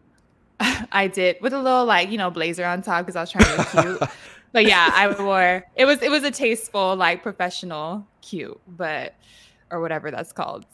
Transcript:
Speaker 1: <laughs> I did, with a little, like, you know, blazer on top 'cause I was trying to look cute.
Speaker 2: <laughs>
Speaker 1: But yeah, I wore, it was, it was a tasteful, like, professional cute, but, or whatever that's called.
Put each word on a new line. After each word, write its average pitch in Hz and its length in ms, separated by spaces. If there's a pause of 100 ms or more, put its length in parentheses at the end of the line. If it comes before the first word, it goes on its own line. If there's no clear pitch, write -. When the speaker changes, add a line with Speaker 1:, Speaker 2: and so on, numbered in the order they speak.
(600)
Speaker 1:
<laughs> - 0 (320)
I 196 160
did, 180 320
with 247 120
a 277 100
little, 254 240
like, 196 240
you 226 80
know, 185 120
blazer 170 340
on 180 180
top 175 240
'cause 180 100
I 170 60
was 175 80
trying 208 160
to - 40
look 156 160
cute. 175 400
Speaker 2:
<laughs> - 60 (400)
Speaker 1:
But 220 140
yeah, 175 260
I 202 140 (160)
wore, 185 420 (120)
it 254 80
was, 285 180
it 233 80
was 285 140
a 285 80
tasteful, 220 640
like, 180 260
professional 180 840 (120)
cute, - 460
but, 160 480 (560)
or 175 100
whatever 156 300
that's 139 220
called. - 420